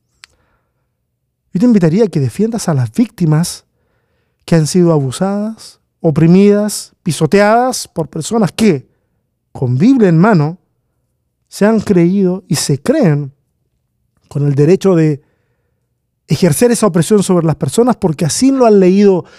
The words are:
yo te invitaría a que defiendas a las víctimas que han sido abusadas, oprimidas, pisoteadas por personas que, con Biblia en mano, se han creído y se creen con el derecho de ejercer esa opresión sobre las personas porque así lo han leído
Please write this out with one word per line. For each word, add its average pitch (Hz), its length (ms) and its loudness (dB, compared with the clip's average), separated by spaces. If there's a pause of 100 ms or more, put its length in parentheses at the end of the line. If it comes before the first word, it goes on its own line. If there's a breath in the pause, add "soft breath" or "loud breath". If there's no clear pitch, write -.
(1500)
yo 180 80 -6
te 226 60 0
invitaría 208 400 2
a - 20 -6
que 160 140 -4
defiendas 208 480 -4
a 160 40 -2
las 123 200 -2
víctimas 165 720 -2 (800)
que 170 100 0
han 156 100 2
sido 170 280 0
abusadas, 196 880 -6 (180)
oprimidas, 196 960 0 (100)
pisoteadas 208 840 0
por 160 220 -8
personas 202 420 -4
que, 180 380 -2 (600)
con 127 260 -4
Biblia 220 320 2
en 160 80 2
mano, 170 420 2 (880)
se - 180 -4
han 220 140 2
creído 185 680 0
y - 80 -4
se - 260 -4
creen 151 520 -2 (920)
con 143 180 -4
el 143 100 0
derecho 175 400 2
de 156 260 0 (1040)
ejercer 185 440 0
esa 220 160 -2
opresión 185 360 0
sobre 175 220 -2
las 151 100 -2
personas 226 400 -2
porque 165 300 -4
así 254 260 0
lo 262 140 0
han 208 140 4
leído 190 460 2 (140 loud breath)